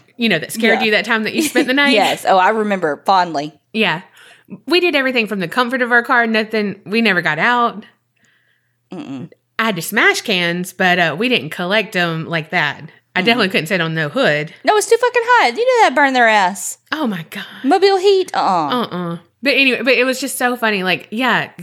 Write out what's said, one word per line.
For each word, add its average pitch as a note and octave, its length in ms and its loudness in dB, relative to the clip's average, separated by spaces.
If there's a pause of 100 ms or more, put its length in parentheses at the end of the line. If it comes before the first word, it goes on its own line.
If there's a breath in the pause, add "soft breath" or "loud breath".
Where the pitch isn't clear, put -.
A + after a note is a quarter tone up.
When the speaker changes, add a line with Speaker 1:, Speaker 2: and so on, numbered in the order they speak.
Speaker 1:
<laughs> - 80 -20
Speaker 2:
you A#3 120 0
know, F3 80 2
that - 140 -8
scared A3 280 2
Speaker 1:
Yeah. A3+ 60 -2
Speaker 2:
you G#3+ 60 0
that G3+ 140 0
time A3 180 -2
that G3+ 100 -6
you A#3 80 0
spent C#4+ 260 0
the B3 60 0
Speaker 1:
<laughs> C#4+ 100 2
Speaker 2:
night. C#4+ 120 2
Speaker 1:
Yes. D#3+ 280 0
Oh, F#3+ 140 4
I F#3 120 4
remember G3 560 -2
fondly. E3+ 540 0 (140)
Speaker 2:
Yeah. F#3+ 280 0 (680 soft breath)
We E4+ 120 2
did F4 160 2
everything C4 300 0
from G3+ 140 -6
the F3 80 -4
comfort A#3+ 340 -2
of A#3 100 -2
our A#3+ 120 4
car. A#3+ 240 2
Nothing. G#3+ 580 -2
We A3 160 0
never F#3+ 200 2
got D#3 180 -2
out. A3+ 440 0 (1080)
Speaker 1:
Mm-mm. D3+ 400 -12 (260)
Speaker 2:
I A3+ 80 -2
had A3 100 -4
to E3 60 -8
smash E4 400 0
cans, F3+ 520 -2
but, F3+ 260 2
uh, D#3+ 180 0
we A#3 120 0
didn't D#3 220 -2
collect F#3+ 440 -2
'em E3 320 -2
like D#3+ 240 -6
that. D3+ 320 -2 (320)
I F#3 60 -2
Speaker 1:
Mm-mm. F#3 40 -2
Speaker 2:
definitely A#3 240 2
couldn't D#3+ 180 -2
sit F#3 140 -2
on D#3+ 120 -2
no D#3+ 160 -2
hood. D#3 440 0 (100)
Speaker 1:
No, G#4 140 4
it's G#4 120 0
too A#4 80 4
fucking B4 280 0
hot. G4 320 2
You A#4 80 0
know B4+ 200 4
that C#4+ 100 2
burned C#4 200 2
their A#3+ 120 6
ass. G3+ 500 0 (140)
Speaker 2:
Oh, D4+ 160 -4
my F3+ 220 -6
God. G3 160 -12 (180)
Speaker 1:
Mobile F#4+ 340 4
heat? F#4+ 380 2
Uh-uh. F#3+ 480 0
Speaker 2:
Uh-uh. E3+ 340 -6 (240)
But C4+ 140 0
anyway, B3+ 260 2
but B3+ 120 2
it A#3+ 120 2
was C4 140 -2
just C4+ 180 -8
so B3 180 0
funny. G#3 280 -2
Like, F3+ 280 -2
yeah, G#3+ 400 -2 (120)